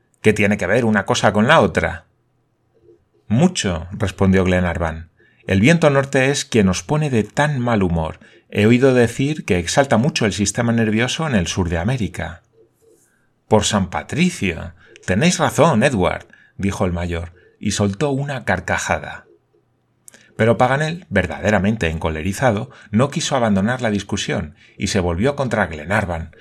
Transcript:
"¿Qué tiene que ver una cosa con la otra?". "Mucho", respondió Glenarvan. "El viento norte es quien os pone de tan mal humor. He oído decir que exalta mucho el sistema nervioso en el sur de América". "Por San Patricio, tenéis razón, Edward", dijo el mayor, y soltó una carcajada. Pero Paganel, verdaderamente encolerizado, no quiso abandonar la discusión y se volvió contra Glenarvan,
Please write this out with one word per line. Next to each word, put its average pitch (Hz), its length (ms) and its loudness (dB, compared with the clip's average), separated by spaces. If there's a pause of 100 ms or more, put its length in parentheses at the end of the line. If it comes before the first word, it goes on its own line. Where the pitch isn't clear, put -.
(200)
"¿Qué 107 120 4
tiene 101 240 0
que 95 120 -2
ver 117 160 2
una 107 200 0
cosa 117 280 0
con 107 160 2
la 156 120 6
otra?". 85 440 0 (1200)
"Mucho", 107 640 0
respondió 95 540 2
Glenarvan. 85 680 -2 (380)
"El 95 120 2
viento 160 300 4
norte 135 400 2
es 143 140 -2
quien 104 240 2
os 92 160 -2
pone 151 260 -2
de 110 140 2
tan 147 340 -2
mal 120 240 0
humor. 82 380 -2 (300)
He 101 160 2
oído 123 280 6
decir 131 500 0
que 92 140 0
exalta 131 380 2
mucho 123 300 0
el 101 60 0
sistema 110 400 -2
nervioso 117 540 0
en 143 80 -2
el 87 140 0
sur 92 200 -2
de 82 100 -2
América". 87 640 -6 (1040)
"Por 107 160 2
San 95 260 -2
Patricio, 87 840 -4 (300)
tenéis 131 340 0
razón, 139 440 2
Edward", 107 440 0 (300)
dijo 98 280 -2
el 90 80 0
mayor, 87 400 -6 (260)
y 104 140 -4
soltó 104 380 0
una 139 340 -6
carcajada. 87 800 -4 (1080)
Pero 110 200 2
Paganel, 147 540 0
verdaderamente 95 800 0
encolerizado, 87 800 -2 (200)
no 127 200 0
quiso 147 260 -4
abandonar 117 460 0
la 117 80 0
discusión 101 640 -4 (240)
y - 80 -4
se 101 120 -2
volvió 90 380 0
contra 110 300 0
Glenarvan, 82 760 -4